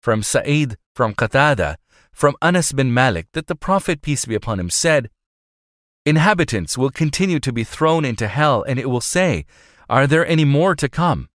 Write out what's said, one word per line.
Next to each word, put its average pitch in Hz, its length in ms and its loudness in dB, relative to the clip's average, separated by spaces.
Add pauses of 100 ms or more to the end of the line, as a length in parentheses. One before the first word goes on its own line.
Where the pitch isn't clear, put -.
From 110 200 0
Sa'id, 139 560 -2 (160)
from 110 220 -2
Qatada, 113 640 0 (340)
from 143 300 0
Anas 175 320 2
bin 131 200 0
Malik, 120 380 0
that - 160 -8
the 165 80 -4
Prophet, 185 460 -2
peace 147 240 -4
be 110 100 -4
upon 104 240 -4
him, 87 100 -4
said, 147 400 0 (960)
"Inhabitants 156 720 2
will 131 120 0
continue 160 500 -2
to 127 140 -4
be 113 100 -4
thrown 160 400 0
into 117 240 -4
hell, 131 360 0
and 127 140 -4
it 127 120 -6
will 123 120 -2
say, 156 440 -2 (440)
'Are 131 160 4
there 160 220 2
any 160 180 2
more 151 300 4
to 143 140 -2
come?' 139 460 -2